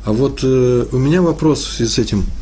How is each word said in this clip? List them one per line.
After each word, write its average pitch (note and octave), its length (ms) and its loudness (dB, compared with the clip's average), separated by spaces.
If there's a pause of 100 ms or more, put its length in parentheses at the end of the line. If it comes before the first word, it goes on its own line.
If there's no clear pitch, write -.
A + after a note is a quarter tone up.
А G#2+ 80 -2
вот, C#3 320 0
э, B2 480 2
у B2+ 60 0
меня D3+ 240 2
вопрос D#3+ 420 0
в - 80 -8
связи A2+ 180 -2
с - 80 -2
этим G#2 260 0 (180)